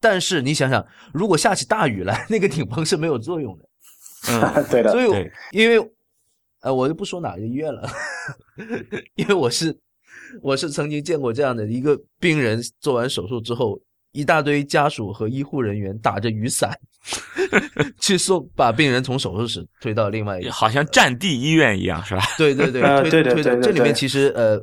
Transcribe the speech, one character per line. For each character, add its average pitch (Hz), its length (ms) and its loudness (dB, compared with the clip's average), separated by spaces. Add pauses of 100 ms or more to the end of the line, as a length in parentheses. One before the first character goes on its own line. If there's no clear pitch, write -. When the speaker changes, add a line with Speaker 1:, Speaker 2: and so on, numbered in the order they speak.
Speaker 1:
但 208 180 4
是 170 220 -2
你 135 120 -2
想 139 160 0
想， 113 160 0 (280)
如 180 140 -2
果 175 100 4
下 208 160 4
起 156 120 -2
大 214 220 2
雨 101 160 -2
来， 98 220 -4
<laughs> - 40 -12
那 220 100 0
个 190 100 2
顶 156 160 -2
棚 120 200 -4
是 180 120 0
没 156 100 -2
有 143 120 0
作 160 200 -6
用 101 180 -8
的。 - 80 -20 (640)
Speaker 2:
嗯。 117 360 2
Speaker 3:
<laughs> - 40 -10
对 123 120 4
的。 107 100 4
Speaker 1:
所 240 100 4
以， 247 80 4
Speaker 2:
对。 95 220 0 (200)
Speaker 1:
因 220 180 4
为， 226 200 4 (720)
呃， 131 120 -2
我 131 140 2
就 160 60 0
不 196 120 -6
说 180 160 -8
哪 110 140 -6
个 95 60 -10
医 113 120 -6
院 147 200 -4
了， 101 160 -10 (680)
<laughs> 214 600 -10
因 180 120 -2
为 202 60 2
我 147 160 2
是， 160 280 -2 (640)
我 135 160 0
是 160 120 -4
曾 151 200 -4
经 147 120 -4
见 156 180 -2
过 127 120 -2
这 127 120 -2
样 127 120 0
的 110 100 -4
一 113 140 -4
个 139 180 2 (220)
病 156 220 2
人 113 180 0 (200)
做 135 160 0
完 120 140 0
手 95 180 -6
术 120 120 -6
之 113 140 -6
后， 113 260 -2 (320)
一 143 140 -6
大 156 160 4
堆 143 220 0
家 147 260 2
属 107 240 -6
和 110 160 -4
医 135 140 -4
护 139 180 -6
人 104 160 -2
员 101 220 -6
打 104 200 0
着 113 100 -2
雨 110 200 -4
伞， - 280 -4 (640)
<laughs> - 600 -2
去 196 160 2
送， 175 380 0
把 123 160 4
病 139 200 2
人 127 120 0
从 127 140 -4
手 101 220 -4
术 117 80 -2
室 95 180 -8 (140)
推 110 140 -4
到 107 160 0
另 107 160 -4
外 95 140 -4
一 92 40 -6
个。 117 80 -6
Speaker 2:
好 110 160 0
像 135 200 2
战 156 300 4
地 143 220 -2
医 143 120 0
院 127 280 4
一 92 40 -4
样， 90 200 -4
是 95 120 -6
吧？ 92 80 0 (140)
Speaker 1:
对， 147 180 4
对， 131 160 2
对， 123 100 -2
Speaker 3:
啊， 139 200 6
Speaker 1:
推， 160 100 2
Speaker 3:
对 160 120 6
的， 123 100 4
Speaker 1:
推 151 100 2
的， 127 80 2
Speaker 3:
对 123 40 4
的， 123 60 0
Speaker 1:
这 123 100 4
里 160 80 2
面 120 140 4
其 135 140 -2
实， 139 240 2
Speaker 3:
对。 120 120 0
Speaker 1:
呃， 107 200 4